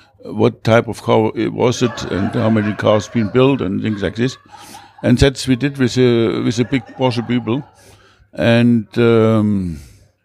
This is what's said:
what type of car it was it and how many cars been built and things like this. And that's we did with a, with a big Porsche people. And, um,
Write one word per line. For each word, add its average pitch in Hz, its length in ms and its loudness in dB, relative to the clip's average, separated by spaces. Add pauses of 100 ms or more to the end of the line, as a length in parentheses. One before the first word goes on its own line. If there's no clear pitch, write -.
(220)
what 110 420 -2
type 113 240 2
of 104 140 -12
car 113 320 0
it 113 180 -4
was 110 300 0
it 120 220 -4
and 95 280 -4
how 113 160 0
many 107 240 0
cars 107 360 0
been 110 200 -2
built 127 320 2
and 101 220 -4
things 104 200 -4
like 98 140 -4
this. 123 220 -4 (640)
And 120 160 2
that's 135 280 0
we 127 100 2
did 139 200 -4
with 127 220 0
a, 120 440 2
with 120 160 -2
a 123 60 0
big 127 220 -4 (100)
Porsche 120 320 -2
people. 120 340 -2 (680)
And, 117 540 2 (100)
um, 107 840 2 (440)